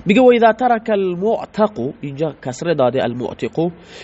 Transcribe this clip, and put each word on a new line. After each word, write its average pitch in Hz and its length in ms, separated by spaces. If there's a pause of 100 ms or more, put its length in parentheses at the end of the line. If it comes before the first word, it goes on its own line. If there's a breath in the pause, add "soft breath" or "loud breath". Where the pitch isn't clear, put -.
میگه: 208 160
«و 247 140
اذا 226 160
ترک 226 380
المعتق»، 202 1120
اینجا 143 340 (100)
کسره 160 300
داده 127 280
المعتق، 120 560 (440 loud breath)